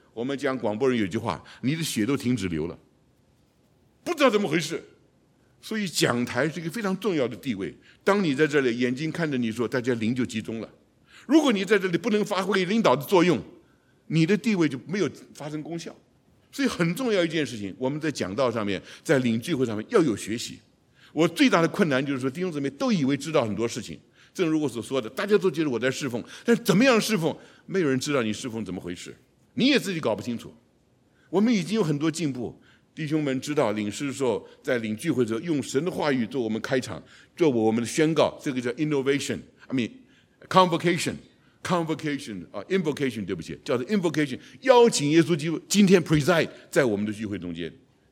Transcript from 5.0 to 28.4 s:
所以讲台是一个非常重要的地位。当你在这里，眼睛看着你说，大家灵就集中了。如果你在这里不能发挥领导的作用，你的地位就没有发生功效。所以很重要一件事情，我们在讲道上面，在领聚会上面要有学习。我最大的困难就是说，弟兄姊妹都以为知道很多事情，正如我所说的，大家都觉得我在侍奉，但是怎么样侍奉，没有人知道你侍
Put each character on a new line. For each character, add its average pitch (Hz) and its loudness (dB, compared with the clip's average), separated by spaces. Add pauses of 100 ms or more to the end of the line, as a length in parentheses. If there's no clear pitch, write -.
所 - -6
以 208 -2
讲 123 0
台 123 -2
是 160 -8
一 - -8
个 165 -8
非 233 -8
常 190 -2
重 214 -2
要 135 0
的 117 -12
地 120 -6
位。 92 -6 (260)
当 202 2
你 151 0
在 151 2
这 143 2
里， 120 0
眼 123 0
睛 160 -6
看 165 -4
着 135 -2
你 117 -2
说， 110 -2
大 127 -2
家 123 0
灵 113 -2
就 123 -2
集 107 -6
中 113 -8
了。 - -12 (560)
如 302 6
果 269 4
你 196 0
在 208 4
这 185 -2
里 170 0
不 220 -4
能 208 2
发 190 -2
挥 190 0
领 208 0
导 135 6
的 143 -2
作 175 4
用， 165 4 (600)
你 160 2
的 196 4
地 220 0
位 165 2
就 131 -8
没 185 -4
有 156 0 (240)
发 143 -12
生 151 -8
功 165 -10
效。 - -14 (560)
所 - -4
以 262 4
很 170 0
重 254 -2
要 185 2
一 - 2
件 156 -2
事 120 -8
情， 101 -8
我 127 -2
们 147 -4
在 156 -4
讲 95 -4
道 123 0
上 110 -2
面， 95 -2 (220)
在 143 4
领 117 2
聚 170 -6
会 131 0
上 113 -4
面 110 -6
要 220 4
有 135 2
学 101 -6
习。 - -12 (540)
我 156 4
最 254 4
大 190 6
的 165 6
困 185 2
难 135 2
就 143 -4
是 131 -4
说， 131 -2
弟 131 -6
兄 185 -4
姊 147 -6
妹 139 -2
都 254 -2
以 175 2
为 135 2
知 151 -10
道 151 4
很 107 -2
多 110 0
事 113 -8
情， 87 -12 (340)
正 185 0
如 156 2
我 147 0
所 113 -8
说 127 -4
的， 107 -6
大 202 -6
家 208 4
都 185 2
觉 160 0
得 151 -2
我 117 -2
在 127 2
侍 135 -4
奉， 113 -6 (220)
但 233 4
是 - 0
怎 175 4
么 220 6
样 240 6
侍 214 0
奉， 160 0 (300)
没 185 -2
有 160 2
人 131 2
知 143 -2
道 135 2
你 110 0
侍 117 -8